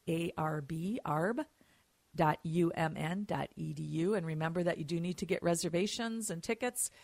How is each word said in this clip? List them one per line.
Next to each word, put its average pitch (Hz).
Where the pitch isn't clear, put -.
A 165
R 156
B, 165
arb 196
dot 156
U 170
M 160
N 175
dot 143
E 160
D 156
U. 160
And 170
remember 160
that 170
you 160
do 165
need 175
to 180
get 180
reservations 202
and 165
tickets. 247